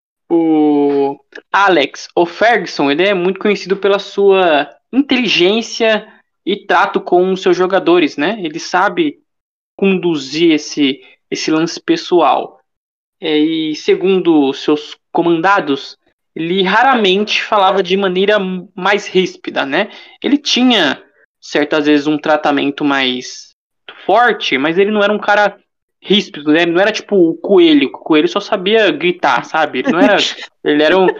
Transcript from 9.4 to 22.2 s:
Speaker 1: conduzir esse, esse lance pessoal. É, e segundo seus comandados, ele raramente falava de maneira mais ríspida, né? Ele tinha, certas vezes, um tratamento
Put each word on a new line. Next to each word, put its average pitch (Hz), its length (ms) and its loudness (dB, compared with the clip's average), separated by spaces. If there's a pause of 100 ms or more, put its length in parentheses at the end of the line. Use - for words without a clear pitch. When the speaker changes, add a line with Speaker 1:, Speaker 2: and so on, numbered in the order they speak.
Speaker 1:
conduzir 165 760 0
esse, 147 480 -2 (300)
esse - 200 -6
lance 160 300 -2
pessoal. 165 800 0 (600)
É, 156 180 -2
e 156 360 0
segundo 170 800 2
seus - 440 -4 (140)
comandados, 170 840 0 (380)
ele 170 280 -2
raramente 214 800 0
falava 196 400 0
de 180 140 -2
maneira 196 400 0 (380)
mais 202 320 -2
ríspida, - 580 -4
né? 151 260 -4 (320)
Ele 277 140 2
tinha, 233 680 0 (380)
certas 147 460 -2
vezes, 147 200 2
um 151 120 0
tratamento 143 680 -2